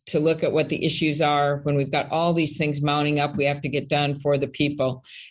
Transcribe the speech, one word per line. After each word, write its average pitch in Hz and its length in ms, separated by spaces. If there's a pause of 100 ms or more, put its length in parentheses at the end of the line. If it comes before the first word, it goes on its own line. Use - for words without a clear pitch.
to 160 140
look 160 220
at 147 100
what 147 160
the - 160
issues 156 360
are. 143 420
When 143 140
we've 139 140
got 143 200
all 170 220
these 165 260
things 147 240
mounting 147 360
up, 147 180
we 143 80
have 143 180
to 143 60
get 143 200
done 143 280
for 143 200
the 135 120
people. 135 560 (260)